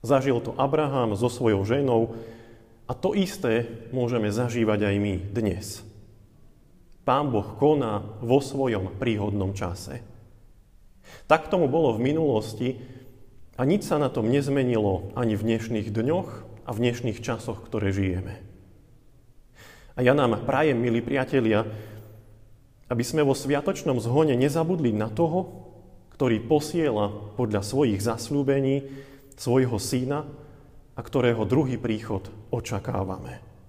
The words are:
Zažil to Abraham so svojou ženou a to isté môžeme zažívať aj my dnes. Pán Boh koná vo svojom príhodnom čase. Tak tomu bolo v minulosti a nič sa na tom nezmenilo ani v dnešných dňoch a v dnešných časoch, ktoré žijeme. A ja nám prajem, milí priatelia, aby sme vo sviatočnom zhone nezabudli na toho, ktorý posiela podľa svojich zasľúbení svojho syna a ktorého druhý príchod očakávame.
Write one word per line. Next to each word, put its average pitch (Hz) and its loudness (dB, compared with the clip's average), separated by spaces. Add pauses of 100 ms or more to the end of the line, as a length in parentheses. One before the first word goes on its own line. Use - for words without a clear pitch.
Zažil 127 2
to - -8
Abraham 139 0
so 117 2
svojou 110 2
ženou 117 2 (720)
a 127 -6
to 190 0
isté 120 0 (240)
môžeme 117 0
zažívať 113 2
aj 101 4
my 104 2 (160)
dnes. 101 -2 (1200)
Pán 139 2
Boh 104 0 (120)
koná 127 2 (200)
vo 123 2
svojom 110 -4
príhodnom 101 -2
čase. 95 -8 (1300)
Tak 156 4
tomu 170 2
bolo 143 2
v 110 -2
minulosti 127 0 (760)
a - -2
nič 170 2
sa 151 0
na - 2
tom 117 0
nezmenilo 123 0
ani 113 0
v 101 -4
dnešných 113 -2
dňoch 139 0 (360)
a - -10
v 107 -4
dnešných 117 0
časoch, 107 -6
ktoré 101 -2
žijeme. 95 -2 (1500)
A 127 -4
ja 127 6
nám 123 4 (160)
prajem, 135 2
milí 117 2
priatelia, 117 2 (1200)
aby 120 0
sme 156 0
vo 135 4
sviatočnom 139 0
zhone 135 4
nezabudli 143 2
na 110 -2
toho, 170 -2 (480)
ktorý 117 2
posiela 139 0 (240)
podľa 107 0
svojich 113 2
zasľúbení 139 0 (340)
svojho 120 2
syna 143 -2 (640)
a - -10
ktorého 120 2
druhý 131 2
príchod 107 -4 (240)
očakávame. 98 -6 (280)